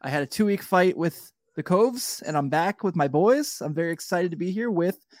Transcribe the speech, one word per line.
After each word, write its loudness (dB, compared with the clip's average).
I -8
had -2
a -8
two-week 0
fight 4
with -4
the -6
Coves, 0
and -4
I'm 0
back 0
with 0
my 2
boys. 2
I'm -6
very -2
excited -2
to -8
be -4
here -4
with -2